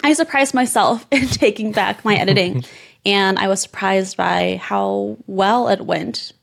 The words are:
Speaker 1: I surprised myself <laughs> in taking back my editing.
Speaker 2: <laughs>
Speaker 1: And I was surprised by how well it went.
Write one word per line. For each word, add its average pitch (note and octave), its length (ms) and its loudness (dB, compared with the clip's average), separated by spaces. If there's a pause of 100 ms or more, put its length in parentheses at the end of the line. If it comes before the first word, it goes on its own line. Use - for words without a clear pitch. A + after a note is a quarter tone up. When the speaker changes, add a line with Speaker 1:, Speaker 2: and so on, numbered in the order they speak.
Speaker 1:
I D4 100 4
surprised D4 400 0
myself A#3+ 540 2
<laughs> - 40 -20
in C4 160 2
taking A3 440 0
back G3+ 320 -2
my G#3 120 2
editing. F3+ 540 2
Speaker 2:
<laughs> - 40 -20 (320)
Speaker 1:
And G3 340 2
I G3 80 0
was F#3+ 120 0
surprised F#3+ 560 -2
by F3+ 460 0
how G3+ 640 -4
well G#3 440 0
it G3 120 0
went. F3 600 -6